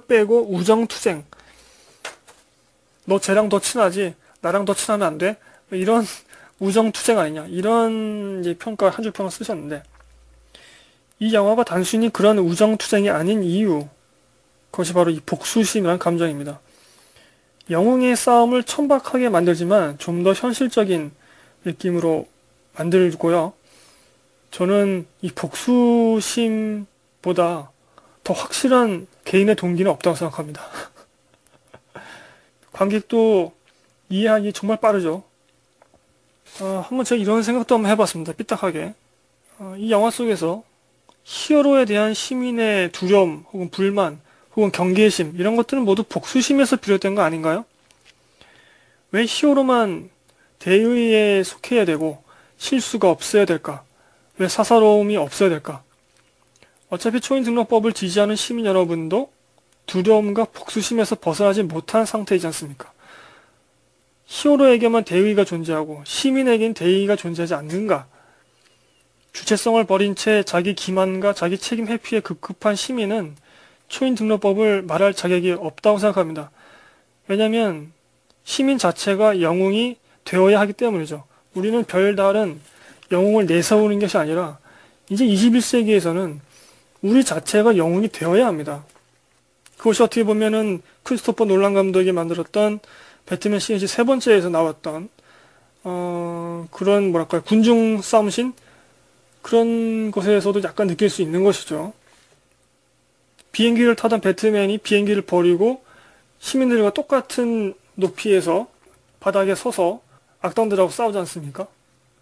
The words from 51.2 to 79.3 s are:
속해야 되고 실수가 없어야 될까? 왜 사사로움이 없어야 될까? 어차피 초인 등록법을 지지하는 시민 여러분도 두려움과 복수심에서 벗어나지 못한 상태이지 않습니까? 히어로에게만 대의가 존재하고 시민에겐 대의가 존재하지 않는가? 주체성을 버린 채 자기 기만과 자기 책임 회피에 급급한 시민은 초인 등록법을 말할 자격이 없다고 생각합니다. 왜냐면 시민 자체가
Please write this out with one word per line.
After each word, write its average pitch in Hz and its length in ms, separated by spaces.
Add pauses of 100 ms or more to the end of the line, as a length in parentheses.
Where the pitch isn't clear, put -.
속해야 214 420
되고 156 380 (340)
실수가 220 520
없어야 196 360
될까? 156 380 (540)
왜 185 100
사사로움이 208 720
없어야 170 320
될까? 151 320 (1120)
어차피 226 280
초인 269 220
등록법을 233 500
지지하는 202 420
시민 233 320
여러분도 180 640 (560)
두려움과 208 580
복수심에서 - 720
벗어나지 196 480
못한 165 420
상태이지 196 400
않습니까? 151 460 (1400)
히어로에게만 240 760
대의가 196 400
존재하고 156 640
시민에겐 247 680
대의가 196 400
존재하지 170 400
않는가? 156 500 (1300)
주체성을 226 540
버린 196 280
채 208 300
자기 180 320
기만과 190 580
자기 180 240
책임 226 300
회피에 226 320
급급한 202 560
시민은 202 640 (500)
초인 262 260
등록법을 208 680
말할 185 320
자격이 180 380
없다고 175 440
생각합니다. 170 540 (760)
왜냐면 202 640 (520)
시민 269 340
자체가 196 640